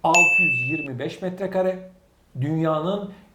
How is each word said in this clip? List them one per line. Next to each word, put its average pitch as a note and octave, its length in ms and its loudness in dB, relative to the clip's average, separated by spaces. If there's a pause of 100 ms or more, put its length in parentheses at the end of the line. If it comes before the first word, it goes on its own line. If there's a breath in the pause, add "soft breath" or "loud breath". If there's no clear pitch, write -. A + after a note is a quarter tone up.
Altı E3+ 400 6
yüz B2 260 0
yirmi C#3 300 -6
beş D#3 220 -8
metrekare, F#3 680 -4 (520)
dünyanın D#3+ 720 0 (240 loud breath)